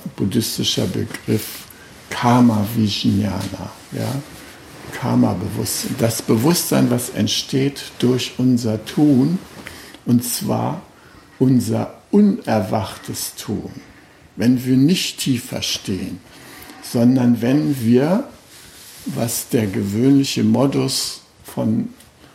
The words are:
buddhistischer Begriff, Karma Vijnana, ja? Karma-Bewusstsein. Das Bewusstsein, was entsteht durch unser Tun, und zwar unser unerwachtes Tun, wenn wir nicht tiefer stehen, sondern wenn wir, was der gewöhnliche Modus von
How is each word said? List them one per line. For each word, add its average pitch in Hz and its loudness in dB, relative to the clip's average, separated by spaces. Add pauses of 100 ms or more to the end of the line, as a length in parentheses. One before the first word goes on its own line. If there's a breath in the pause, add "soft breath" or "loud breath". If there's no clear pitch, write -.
(160)
buddhistischer 110 -2
Begriff, - -4 (440 loud breath)
Karma 120 4
Vijnana, 101 -2 (220)
ja? 110 -4 (760 loud breath)
Karma-Bewusstsein. 110 -2
Das 113 -2
Bewusstsein, 131 2
was 123 -2
entsteht - -2
durch 127 0
unser 120 2
Tun, 147 2 (680 loud breath)
und 123 2
zwar 123 -4 (580 loud breath)
unser 113 2 (160)
unerwachtes 110 0
Tun, 95 -8 (680 soft breath)
wenn 123 2
wir 127 2
nicht 151 2
tiefer - -4
stehen, 90 -6 (640 loud breath)
sondern 120 4
wenn 139 0
wir, 143 4 (840 loud breath)
was - -6
der 113 2
gewöhnliche 117 2
Modus 135 0 (240)
von - -2 (440 soft breath)